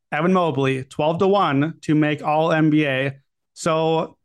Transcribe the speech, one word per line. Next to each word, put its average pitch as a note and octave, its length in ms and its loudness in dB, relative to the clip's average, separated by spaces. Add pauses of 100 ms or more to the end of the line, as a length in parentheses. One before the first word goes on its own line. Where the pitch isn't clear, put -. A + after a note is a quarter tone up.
(120)
Evan E3 220 0
Mobley, C3+ 500 0
twelve D#3+ 360 -2
to G3 80 2
one D#3+ 540 0
to D#3 140 0
make D3+ 280 0
all D#3 280 0
N D#3 180 2
B D3+ 160 2
A. C3+ 320 -2 (360)
So D#3+ 720 -2